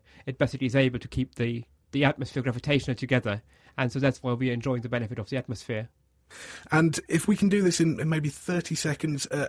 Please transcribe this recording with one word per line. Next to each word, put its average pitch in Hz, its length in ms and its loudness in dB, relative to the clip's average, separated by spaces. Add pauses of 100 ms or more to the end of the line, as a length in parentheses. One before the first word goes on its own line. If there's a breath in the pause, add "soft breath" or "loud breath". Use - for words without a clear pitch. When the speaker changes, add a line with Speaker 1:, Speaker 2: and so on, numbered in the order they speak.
(260 loud breath)
Speaker 1:
it - 120 -6
basically 139 300 0
is 120 100 2
able 131 220 4
to - 100 -12
keep - 260 -4
the, 120 300 -2 (260)
the 139 140 4
atmosphere 135 380 0
gravitational 135 520 0
together. 117 460 0 (360 soft breath)
And 131 140 0
so 135 80 -4
that's 135 240 2
why 127 80 0
we 127 180 0
are 120 40 0
enjoying 120 280 -2
the 123 60 -6
benefit 117 320 -4
of 104 100 -8
the 139 60 -4
atmosphere. 113 540 -6 (800 loud breath)
Speaker 2:
And 160 260 4 (120)
if 151 180 0
we 208 80 4
can 202 140 4
do 202 120 4
this 175 200 4
in, 165 180 2
in 151 80 -2
maybe 156 220 0
thirty 170 460 -4
seconds, 147 520 -2
uh, 143 220 -2